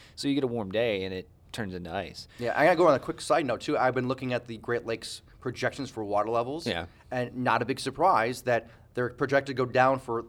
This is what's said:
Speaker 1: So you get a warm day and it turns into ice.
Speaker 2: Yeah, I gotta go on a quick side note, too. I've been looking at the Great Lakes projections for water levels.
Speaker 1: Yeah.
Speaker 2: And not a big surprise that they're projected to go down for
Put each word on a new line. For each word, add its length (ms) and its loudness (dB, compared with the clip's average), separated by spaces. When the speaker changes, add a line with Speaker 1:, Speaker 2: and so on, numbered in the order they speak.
Speaker 1:
So 140 -4
you 80 2
get 80 2
a 20 2
warm 240 -4
day 340 0
and 80 -6
it 160 -8
turns 220 -6
into 200 -8
ice. 340 -8
Speaker 2:
Yeah, 160 -2
I 120 4
gotta 100 6
go 120 6
on 60 8
a 40 2
quick 220 -8
side 260 2
note, 160 -2
too. 160 -2
I've 160 2
been 140 0
looking 260 -4
at 120 -4
the 120 -10
Great 260 -2
Lakes 380 -6
projections 500 -4
for 140 -6
water 240 2
levels. 380 -2
Speaker 1:
Yeah. 200 -2
Speaker 2:
And 260 -4
not 260 -2
a 20 0
big 160 -2
surprise 640 2
that 260 0
they're 160 0
projected 460 0
to 80 2
go 60 -2
down 280 4
for 300 -4